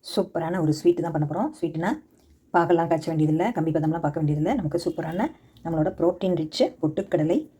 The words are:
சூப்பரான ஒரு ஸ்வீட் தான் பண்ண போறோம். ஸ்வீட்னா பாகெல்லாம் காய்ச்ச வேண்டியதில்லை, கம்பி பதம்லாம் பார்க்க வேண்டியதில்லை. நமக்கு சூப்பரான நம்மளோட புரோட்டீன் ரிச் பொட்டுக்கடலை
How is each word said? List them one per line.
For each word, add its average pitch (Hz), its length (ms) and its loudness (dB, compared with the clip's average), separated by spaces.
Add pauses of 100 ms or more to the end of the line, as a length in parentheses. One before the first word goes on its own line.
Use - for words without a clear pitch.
(120)
சூப்பரான 180 500 -2
ஒரு 156 160 2
ஸ்வீட் 175 260 2
தான் 165 120 -4
பண்ண 151 120 0
போறோம். 214 300 -2
ஸ்வீட்னா 160 320 -4 (640)
பாகெல்லாம் 170 360 4
காய்ச்ச 160 200 0
வேண்டியதில்லை, 156 360 2 (100)
கம்பி 160 200 0
பதம்லாம் 156 300 0
பார்க்க 147 140 -2
வேண்டியதில்லை. 151 380 2
நமக்கு 165 260 -2
சூப்பரான 170 440 -2 (360)
நம்மளோட 165 340 0
புரோட்டீன் 175 420 2
ரிச் 156 220 -2 (180)
பொட்டுக்கடலை 170 580 0 (220)